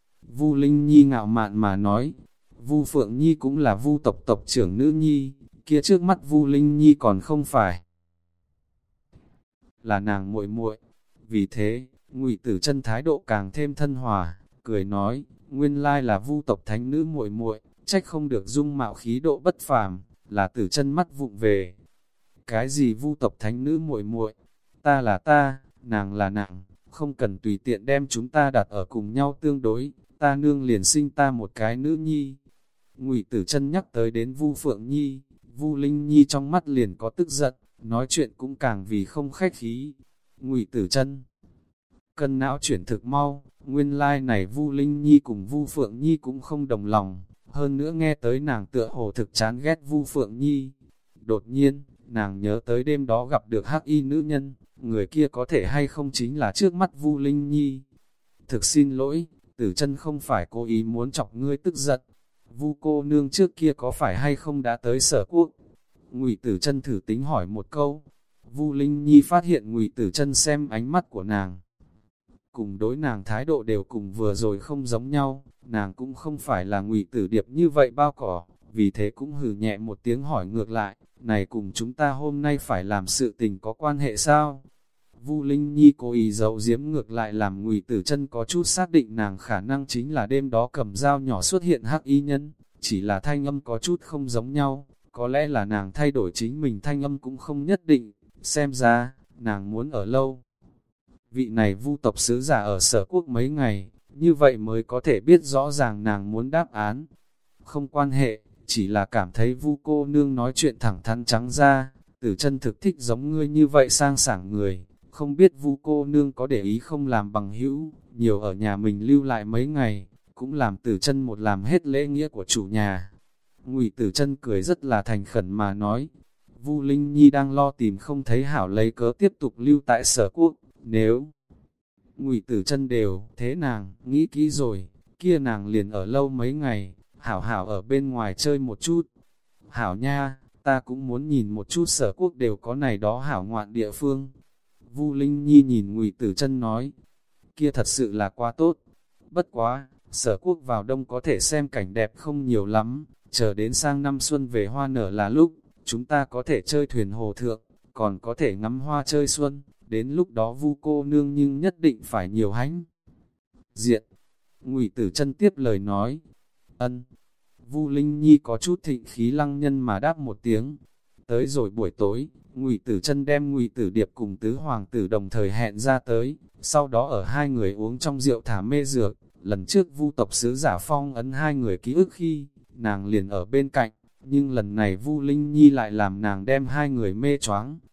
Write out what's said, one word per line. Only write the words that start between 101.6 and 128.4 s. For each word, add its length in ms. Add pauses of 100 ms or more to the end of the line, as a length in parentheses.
Vu 220
tộc 220
sứ 220
giả 220
ở 160
Sở 260
Quốc 220
mấy 220
ngày, 420 (220)
như 200
vậy 240
mới 260
có 160
thể 200
biết 240
rõ 280
ràng 320
nàng 280
muốn 200
đáp 200
án. 340 (580)
"Không 240
quan 240
hệ, 300 (240)
chỉ 220
là 180
cảm 260
thấy 220
Vu 300
cô 220
nương 300
nói 200
chuyện 240
thẳng 240
thắn 220
trắng 240
ra, 420 (280)
Tử 160
Chân 240
thực 220
thích 180
giống 320
ngươi 160
như 200
vậy 220
sang 280
sảng 340
người, 340 (240)
không 260
biết 220
Vu 260
cô 220
nương 260
có 160
để 140
ý 180
không 280
làm 240
bằng 220
hữu, 400 (200)
nhiều 260
ở 140
nhà 240
mình 300
lưu 160
lại 220
mấy 220
ngày, 400 (280)
cũng 180
làm 240
Tử 200
Chân 240
một 180
làm 240
hết 220
lễ 220
nghĩa 200
của 160
chủ 220
nhà." 460 (540)
Ngụy 300
Tử 160
Chân 240
cười 260
rất 240
là 160
thành 240
khẩn 260
mà 220
nói. 360 (520)
Vu 200
Linh 320
Nhi 160
đang 220
lo 200
tìm 260
không 260
thấy 200